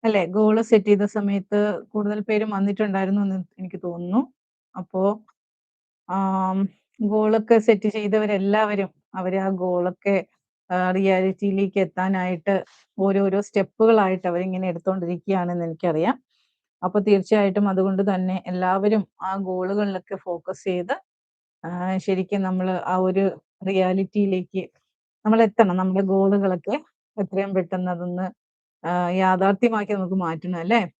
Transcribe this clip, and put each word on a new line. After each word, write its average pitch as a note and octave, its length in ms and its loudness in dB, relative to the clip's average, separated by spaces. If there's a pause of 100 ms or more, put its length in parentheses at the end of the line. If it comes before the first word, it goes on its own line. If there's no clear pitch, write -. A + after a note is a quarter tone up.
അല്ലേ? G#3 240 2
ഗോൾ G#3+ 300 4
സെറ്റ് A3 260 4
ചെയ്ത G#3 220 4
സമയത്ത് G3+ 500 -2 (280)
കൂടുതൽ G#3 360 -4
പേരും G#3+ 260 -2
വന്നിട്ടുണ്ടായിരുന്നു G3 720 0
എന്ന് F#3+ 160 -2 (180)
എനിക്ക് F#3 260 -12
തോന്നുന്നു. F3 400 -2 (540)
അപ്പോ, F#3 260 -6 (1080)
ആം, F#3+ 480 -2 (420)
ഗോളൊക്കെ G#3+ 600 2
സെറ്റ് G#3+ 300 2
ചെയ്തവരെല്ലാവരും G#3 1000 0 (260)
അവര് F#3 220 -2
ആ F#3+ 180 -2
ഗോളൊക്കെ, F3+ 600 -2 (540)
ആ, F3+ 80 -2 (140)
റിയാലിറ്റിയിലേക്ക് F#3+ 880 0
എത്താനായിട്ട് F#3 760 -2 (420)
ഓരോരോ G3 440 2
സ്റ്റെപ്പുകളായിട്ട് G3+ 840 2
അവരിങ്ങനെ F#3 400 -2
എടുത്തോണ്ടിരിക്കുകയാണെന്ന് F3 1000 -2
എനിക്കറിയാം. E3 500 0 (680)
അപ്പൊ F#3 180 0
തീർച്ചയായിട്ടും G3+ 720 2
അതുകൊണ്ട് F#3+ 360 0
തന്നെ F#3 320 0 (100)
എല്ലാവരും F#3+ 560 0 (180)
ആ F#3+ 100 -6 (120)
ഗോളുകളിലൊക്കെ F#3+ 720 -4
ഫോക്കസ് F3 460 -10
ചെയ്ത്, F#3 320 -4 (680)
ആ, D#3+ 60 -10 (280)
ശരിക്കും F#3+ 460 -2
നമ്മള് F#3 320 -2 (100)
ആ F#3 180 -2
ഒരു F#3 220 2 (400)
റിയാലിറ്റിയിലേക്ക് F#3+ 1000 0 (640)
നമ്മളെത്തണം. G#3+ 520 4
നമ്മുടെ F#3 300 0
ഗോളുകളൊക്കെ G3 680 0 (400)
എത്രയും G3 360 -4
പെട്ടെന്ന് F3+ 380 -2
അതൊന്ന്, F3+ 360 -6 (560)
ആ, E3 80 -4 (260)
യാഥാർത്ഥ്യമാക്കി G3 760 2
നമുക്ക് F#3+ 260 -2
മാറ്റണം E3+ 400 -4
അല്ലേ? G#3+ 220 0 (180)